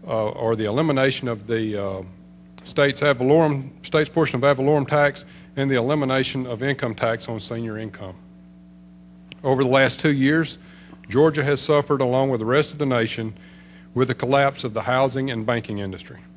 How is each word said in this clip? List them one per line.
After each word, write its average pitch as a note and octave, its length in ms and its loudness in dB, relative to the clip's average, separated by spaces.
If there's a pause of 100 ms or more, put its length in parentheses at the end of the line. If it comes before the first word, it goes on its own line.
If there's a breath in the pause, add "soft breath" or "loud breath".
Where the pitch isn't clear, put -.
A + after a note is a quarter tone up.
uh, A2 240 -2
or A2+ 240 -2
the A2 120 -2
elimination C3 600 0
of G#2+ 180 -6
the, A2 360 -2
uh, F#2+ 200 -6 (600)
state's C#3 400 0
ad C#3+ 160 4
valorem, C#3 520 2 (120)
state's D#3 280 0
portion D#3 260 0
of A#2+ 80 0
ad C#3+ 140 4
valorem C#3 280 2
tax D3 380 0 (320 loud breath)
and C3+ 140 0
the C3+ 40 2
elimination C3 720 0
of A#2 160 -6
income C3 320 -2
tax A2+ 340 -2
on A2+ 120 -6
senior A2+ 380 -8
income. G2+ 360 -12 (1300)
Over C3+ 220 2
the B2+ 60 2
last C3 280 4
two D3+ 140 2
years, D3 460 0 (500 loud breath)
Georgia C#3+ 340 4
has C#3 180 0
suffered, D3 400 0
along C3 300 2
with B2 100 0
the A2 60 -2
rest C#3+ 260 2
of D3+ 60 -14
the D3 80 -2
nation, A#2 480 -2 (580 loud breath)
with B2+ 140 2
the B2 80 -4
collapse C#3 480 2
of A#2+ 100 -6
the G#2+ 100 -4
housing C3 500 0
and A2+ 120 -4
banking A2 340 -2
industry. F#2+ 420 -10 (160)